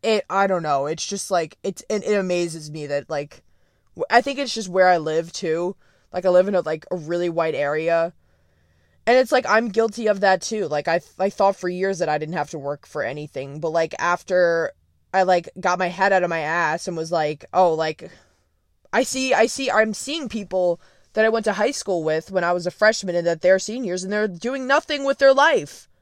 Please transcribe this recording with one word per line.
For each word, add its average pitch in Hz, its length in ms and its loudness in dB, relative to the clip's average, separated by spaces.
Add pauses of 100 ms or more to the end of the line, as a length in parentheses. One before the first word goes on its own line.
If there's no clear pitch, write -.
it, 220 260 0
I 196 180 2
don't 180 160 0
know, 143 240 0
it's 165 180 -6
just, - 260 -8
like, 170 320 -2
it's, 196 260 -8
it, 208 140 -2
it 208 120 0
amazes 175 560 -2
me 147 160 -10
that, 143 220 -4
like, 147 340 -8 (520)
w-, 170 140 -4
I 240 120 8
think 277 180 -4
it's 262 140 -4
just 202 160 -8
where 185 180 6
I 180 100 6
live, 160 340 -2
too. 175 440 -4 (360)
Like, 185 140 -4
I 190 40 4
live 180 180 6
in 208 80 -2
a, 170 60 2
like, 156 300 -6
a 180 40 -4
really 175 340 -4
white 160 260 -2
area. 160 580 0 (920)
And 240 120 4
it's 254 140 2
like, 254 160 2
I'm 226 220 2
guilty 220 380 -2
of 202 140 0
that, 190 200 4
too. 214 260 -4
Like, 147 200 -2
I, 170 140 0 (180)
I 196 100 2
thought 196 260 2
for 180 140 -6
years 180 300 -4
that 160 100 -2
I 151 80 0
didn't 156 180 -6
have 240 160 -4
to 160 80 -10
work 143 260 -8
for 143 180 -8
anything, 139 560 -8
but, 160 100 -4
like, 165 300 -2
after 175 720 0 (420)
I, 190 100 4
like, 180 260 2 (100)
got 180 200 0
my 185 80 0
head 196 260 0
out 185 100 4
of 175 60 0
my 165 100 -2
ass 160 480 -2
and 175 80 -6
was 165 160 -6
like, 156 420 -2
"Oh, 175 200 4
like, 160 360 -4 (840)
I 254 100 2
see, 262 300 -2
I 226 120 6
see, 262 240 -4
I'm 220 240 2
seeing 285 360 -8
people 185 500 -2 (340)
that 220 120 2
I 226 40 4
went 220 160 0
to 208 80 0
high 208 180 0
school 180 320 -4
with 156 280 -2
when 185 120 0
I 175 100 2
was 175 120 -4
a 180 60 -4
freshman 190 440 0
and 170 120 0
that 165 140 -2
they're 190 180 6
seniors 190 440 -6
and 190 80 -8
they're 208 160 -2
doing 247 400 -6
nothing 285 360 0
with 277 140 0
their 269 160 6
life." 269 560 2 (120)